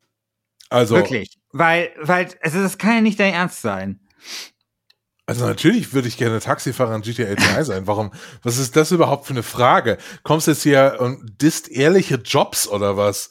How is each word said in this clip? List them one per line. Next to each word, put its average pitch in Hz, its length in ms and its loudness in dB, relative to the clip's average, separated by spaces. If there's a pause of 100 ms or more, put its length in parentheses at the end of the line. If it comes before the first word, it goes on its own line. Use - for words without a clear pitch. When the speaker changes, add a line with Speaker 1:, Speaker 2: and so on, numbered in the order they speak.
(680)
Speaker 1:
Also 117 280 2
Speaker 2:
Wirklich. 120 420 0 (180)
Weil, 165 440 2
weil, 175 260 0 (160)
also 160 180 -2
das 190 180 -2
kann 220 180 2
ja 226 40 2
nicht 220 200 2
dein 196 120 2
Ernst 170 300 -4
sein. 98 380 -6 (1300)
Speaker 1:
Also 117 200 -4
natürlich 151 460 2
würde 123 160 0
ich 110 80 -8
gerne 113 240 -2
Taxifahrer 127 560 -2
in 107 60 -8
G 113 100 -8
T 117 140 -4
A 101 100 -4
drei 110 260 2
sein. 95 240 -6
Warum? 104 240 -2 (320)
Was 120 160 -4
ist 127 160 -4
das 156 160 2
überhaupt 151 360 2
für 139 80 -8
eine 117 100 -4
Frage? 127 520 2 (280)
Kommst 156 240 2
du - 20 6
jetzt 143 140 -2
hier 135 340 6
und 123 420 -6
disst 151 300 0
ehrliche 165 460 2
Jobs - 500 -2
oder 101 300 -2
was? 101 340 -2